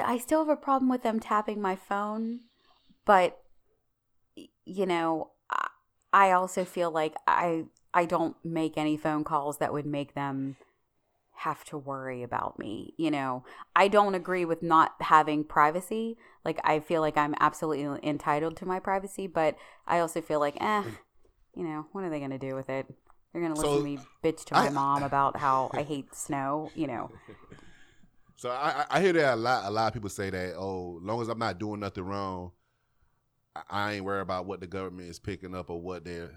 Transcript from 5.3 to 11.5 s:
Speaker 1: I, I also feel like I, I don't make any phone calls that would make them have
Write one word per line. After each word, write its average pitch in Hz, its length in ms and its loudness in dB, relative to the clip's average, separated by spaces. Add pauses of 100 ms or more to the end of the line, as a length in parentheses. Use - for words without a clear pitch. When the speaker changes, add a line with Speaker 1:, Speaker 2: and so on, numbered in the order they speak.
Speaker 1:
I, - 160 0 (460)
I 190 180 10
also 185 340 2
feel 175 280 -2
like 156 240 0 (100)
I, 165 380 2 (280)
I 175 120 4
don't 165 400 0
make 160 340 -2
any 151 180 0
phone 151 280 -2
calls 147 340 -2
that 151 140 0
would 147 140 -4
make 143 280 -6
them 135 400 -4 (880)
have - 240 -6